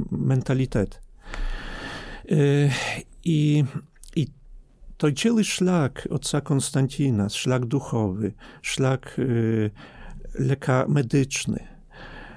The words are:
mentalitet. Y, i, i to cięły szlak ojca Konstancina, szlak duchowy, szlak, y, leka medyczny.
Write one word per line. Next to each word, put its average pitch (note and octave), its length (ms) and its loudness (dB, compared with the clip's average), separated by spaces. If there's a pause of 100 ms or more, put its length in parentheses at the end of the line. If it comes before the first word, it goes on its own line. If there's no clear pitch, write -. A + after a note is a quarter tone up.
(100)
mentalitet. C3 920 0 (1300)
Y, C#3+ 400 4 (540)
i, D3+ 400 4 (520)
i C#3+ 100 0 (680)
to D3+ 160 2
cięły A3 320 2
szlak F3+ 640 0
ojca D3 300 -2
Konstancina, C3+ 880 2
szlak B2+ 380 0
duchowy, A2 640 0 (300)
szlak, - 560 -2
y, A2+ 520 2 (640)
leka C3 540 2
medyczny. C#3 800 0 (720)